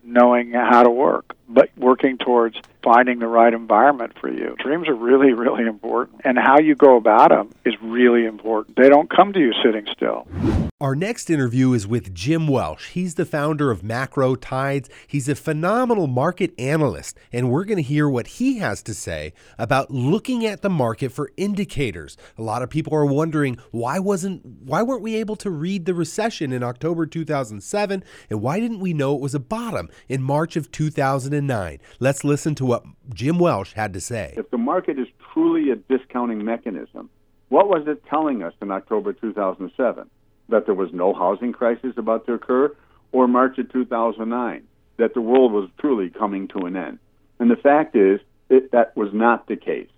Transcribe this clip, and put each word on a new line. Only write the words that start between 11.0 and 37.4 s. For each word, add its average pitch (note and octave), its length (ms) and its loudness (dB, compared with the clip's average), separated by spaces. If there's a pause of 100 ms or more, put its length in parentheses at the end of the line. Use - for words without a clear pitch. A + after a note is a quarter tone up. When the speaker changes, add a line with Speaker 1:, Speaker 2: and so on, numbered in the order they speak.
Speaker 2:
interview C3 440 2
is G2+ 160 0
with G#2+ 260 -4
Jim D#3 320 -2
Welsh. G2+ 440 -2
He's F3+ 260 -6
the F3 80 -2
founder D3 480 -2
of F2+ 100 -4
Macro B2+ 540 -2
Tides. C3+ 520 -6 (200)
He's C#3 200 -4
a C#3+ 60 0
phenomenal F#3+ 720 -2
market C#3+ 500 -2
analyst, C3 640 -4 (140)
and B2 180 -2
we're D#3+ 140 0
gonna G3 160 -2
hear D3 280 0
what A#2+ 200 -2
he B3+ 300 -2
has A#2+ 260 -4
to A2 100 -10
say D#2 380 -10 (260)
about C3+ 320 -2
looking G#3+ 560 -2
at G3+ 160 -6
the G3+ 80 -2
market B2 400 -2
for D3 260 -10
indicators. D3 800 -6 (220)
A A2+ 40 -10
lot A2+ 200 -4
of B2 80 -8
people D#3 240 -4
are D3+ 100 2
wondering, C#3+ 540 0 (140)
why A#2+ 260 -4
wasn't, F#3+ 480 -4 (180)
why D#3 200 -2
weren't A#3+ 180 -4
we A3 140 -6
able G#3+ 200 -6
to G3+ 140 -8
read F3 340 -6
the F3+ 100 -2
recession E3+ 580 -4
in B2 100 -4
October D#3 440 -4
two E3 180 -8
thousand B2+ 380 -6
seven, G3 420 -4 (260)
and G#2+ 100 -4
why D3 200 -2
didn't A#3 180 -6
we F3+ 160 -4
know C#3+ 220 0
it B2 40 -6
was C3+ 140 -6
a D3 60 -4
bottom G#3 480 -8 (200)
in C3 140 -4
March D3 320 -2
of D3+ 160 -6
two D#3 200 -4
thousand C#3 440 -2
and C#3+ 140 -2
nine? F2+ 300 -6 (200)
Let's C3+ 240 -2
listen D3 320 -2
to C3 100 -6
what A#2+ 200 0 (280)
Jim C#3 280 -2
Welsh A#2+ 320 0
had G#2+ 220 -6
to F#2+ 60 -8
say. F#2+ 360 -10
Speaker 3:
If - 140 -10
the B3 80 -4
market - 380 -2
is B2+ 120 -6 (240)
truly D#3+ 400 0
a A2+ 40 0
discounting A#2+ 680 -4
mechanism, A2 640 -8 (380)